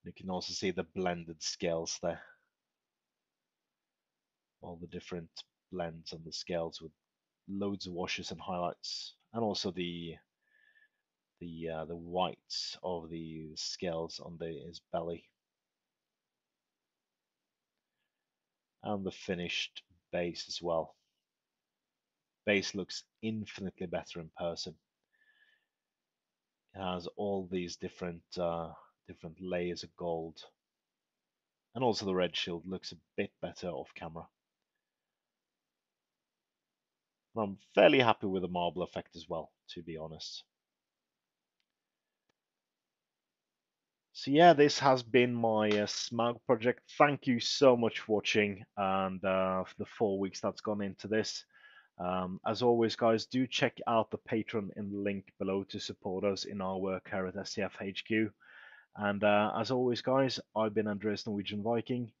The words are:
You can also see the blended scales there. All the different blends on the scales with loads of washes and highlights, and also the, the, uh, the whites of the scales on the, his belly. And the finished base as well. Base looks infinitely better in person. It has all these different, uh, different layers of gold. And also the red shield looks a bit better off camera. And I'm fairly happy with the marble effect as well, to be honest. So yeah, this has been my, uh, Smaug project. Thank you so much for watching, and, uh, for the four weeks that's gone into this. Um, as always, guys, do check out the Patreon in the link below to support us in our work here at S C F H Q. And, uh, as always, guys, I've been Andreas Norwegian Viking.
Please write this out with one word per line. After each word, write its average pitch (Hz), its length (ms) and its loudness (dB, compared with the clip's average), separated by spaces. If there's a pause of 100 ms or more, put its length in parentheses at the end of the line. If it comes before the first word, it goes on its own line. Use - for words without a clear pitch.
You 87 100 -12
can 92 140 -10
also 90 240 -4
see 98 160 0
the 90 160 -2 (100)
blended 87 460 -4
scales 82 640 -2
there. 85 180 -4 (2500)
All 87 180 -14
the 87 80 -12
different 87 420 -10 (420)
blends 82 420 -8
on 80 100 -12
the 80 80 -12
scales 82 480 -4
with 80 120 -14 (580)
loads 98 380 -4
of 90 60 -8
washes 87 380 -6
and 82 80 -10
highlights, - 760 -6 (180)
and 117 100 -2
also 101 280 -2
the, 85 440 -6 (1300)
the, 82 280 -8
uh, 80 160 -6
the 85 100 -10
whites 85 880 -4
of 82 260 -6
the 80 460 -10
scales 82 680 -6
on 85 160 -14
the, 82 280 -8
his 85 120 -16 (140)
belly. 85 320 -6 (3500)
And 104 200 -2
the 95 80 -2
finished - 680 -6 (300)
base 87 360 -4
as - 140 -8
well. 82 340 -2 (1500)
Base 101 300 2
looks - 280 -8 (200)
infinitely 101 640 -6
better 85 320 -6
in 80 180 -12
person. 85 380 -6 (2000)
It 98 60 -10
has 90 260 -4 (100)
all 98 340 -2
these 90 260 -4
different, 87 440 -8 (180)
uh, 85 300 -2 (380)
different 82 340 -16
layers 87 420 -4
of 85 140 -18
gold. 82 420 -6 (1300)
And 127 100 -2
also 107 220 2
the 95 80 0
red 90 220 2
shield 85 320 -4
looks 92 240 -8
a 85 60 -16 (200)
bit 101 140 -4 (100)
better 90 280 -8
off 73 260 -8
camera. 82 300 -12 (3000)
And 110 80 0
I'm 98 140 -4 (160)
fairly 147 260 10
happy 110 280 4
with 92 160 0
the 90 40 -2
marble 87 360 -2
effect - 320 -8
as 82 120 -16
well, 80 240 -6 (180)
to 87 120 -12
be 80 160 -10
honest. 78 460 -12 (3750)
So - 180 -4
yeah, 165 220 12
this 143 260 8
has 131 240 6
been 123 300 6
my, 110 340 4
uh, 104 200 4
Smaug 117 500 0 (100)
project. 120 340 2 (160)
Thank 147 300 6
you 120 120 4
so 131 360 8
much 113 240 2
for 107 160 2
watching, 104 480 2 (140)
and, 95 480 0
uh, 95 400 2
for - 120 -18
the 104 80 -6
four 98 320 0
weeks 98 220 -2
that's 98 220 -2
gone 104 200 -2
into 98 280 -6
this. 110 340 0 (560)
Um, 92 480 -2
as 113 140 0
always, 117 340 6
guys, 113 300 4
do 127 200 0
check - 320 -2 (100)
out 113 240 2
the 107 60 -6
Patreon 107 600 -4
in 101 140 -6
the 101 60 -4
link 101 280 -2 (120)
below 98 280 -2
to 104 140 -10
support 95 440 -6
us 98 220 0
in 101 160 -8
our 95 160 -2
work 95 340 -4
here 95 160 -2
at 95 100 -6
S 95 140 -8
C 107 100 -4
F 92 200 -4
H 98 240 -8
Q. 110 260 2 (640)
And, 202 300 0
uh, 107 340 6
as 117 120 -2
always, 127 300 2
guys, 131 380 2 (160)
I've 110 180 2
been 107 140 2
Andreas 104 400 -2
Norwegian 104 340 -4
Viking. 117 600 -2